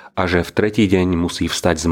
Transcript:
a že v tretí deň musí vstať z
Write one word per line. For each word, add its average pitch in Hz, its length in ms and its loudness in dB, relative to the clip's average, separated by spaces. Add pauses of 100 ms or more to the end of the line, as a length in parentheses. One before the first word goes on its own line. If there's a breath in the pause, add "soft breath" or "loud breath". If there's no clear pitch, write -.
(180 loud breath)
a 92 80 0
že 87 160 0
v - 80 -8
tretí 104 400 0
deň 92 240 2
musí 85 320 -2
vstať 85 320 -2
z 80 140 -6